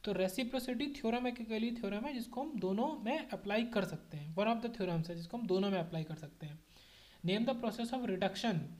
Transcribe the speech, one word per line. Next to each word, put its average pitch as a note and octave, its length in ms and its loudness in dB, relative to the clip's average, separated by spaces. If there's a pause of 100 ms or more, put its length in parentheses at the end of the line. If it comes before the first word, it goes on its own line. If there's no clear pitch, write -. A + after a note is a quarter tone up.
तो G3+ 80 0
reciprocity A#3+ 720 0
theorem B3 400 0
एक A#3+ 140 -2
अकेली A3 320 0
theorem G#3 320 -2
है, C#4+ 100 -2
जिसको B3 280 -4
हम D4+ 160 -4
दोनों A3 400 2
में B3+ 300 -2
apply G#3 360 0
कर G#3 200 2
सकते D#3+ 320 -8
हैं, D3+ 200 -6
one G#3 120 4
of A3+ 140 2
the A#3 140 -4
theorems E3+ 340 0
है, E3+ 60 -4
जिसको E3+ 200 -8
हम A#3 100 -2
दोनों F#3+ 240 4
में F#3+ 80 2
apply D#3+ 260 -2
कर D#3+ 100 -6
सकते D3+ 320 -12
हैं। D3+ 180 -12 (640)
Name A3 220 4
the B3 160 2
process A#3 300 0
of B3 120 0
reduction F#3+ 520 2 (220)